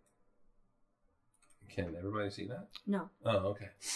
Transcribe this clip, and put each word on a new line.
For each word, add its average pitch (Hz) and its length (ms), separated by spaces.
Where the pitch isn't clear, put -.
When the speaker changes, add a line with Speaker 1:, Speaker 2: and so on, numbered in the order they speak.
Speaker 1:
can 85 240
everybody 101 320
see 98 180
that? 123 200
Speaker 2:
No. 196 240
Speaker 1:
Oh, 104 300
okay. 98 140